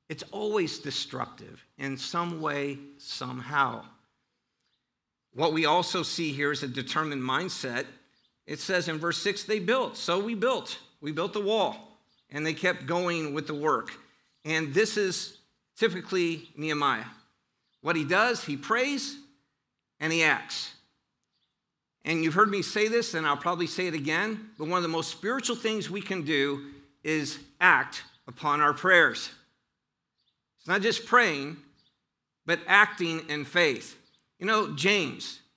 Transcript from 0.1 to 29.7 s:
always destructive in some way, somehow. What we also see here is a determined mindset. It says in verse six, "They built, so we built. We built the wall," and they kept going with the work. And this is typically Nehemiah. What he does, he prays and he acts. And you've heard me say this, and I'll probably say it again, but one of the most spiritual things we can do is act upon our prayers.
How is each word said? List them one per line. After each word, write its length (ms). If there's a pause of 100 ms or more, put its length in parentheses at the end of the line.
always 460
destructive 840 (140)
in 180
some 440
way, 380 (200)
somehow. 840 (1500)
What 200
we 140
also 360
see 300
here 180
is 140
a 40
determined 540
mindset. 640 (580)
It 140
says 300
in 100
verse 200
six, 260
"They 160
built, 360
so 220
we 160
built. 440 (220)
We 120
built 200
the 80
wall," 600 (280)
and 160
they 100
kept 320
going 480
with 120
the 80
work. 380 (520)
And 300
this 220
is 420 (380)
typically 800
Nehemiah. 480 (760)
What 140
he 100
does, 400
he 120
prays 600 (840)
and 120
he 120
acts. 480 (1300)
And 200
you've 100
heard 160
me 120
say 260
this, 260
and 140
I'll 80
probably 320
say 180
it 80
again, 640
but 80
one 120
of 40
the 60
most 240
spiritual 420
things 340
we 120
can 240
do 480 (320)
is 340 (220)
act 420 (240)
upon 340
our 140
prayers. 560 (1300)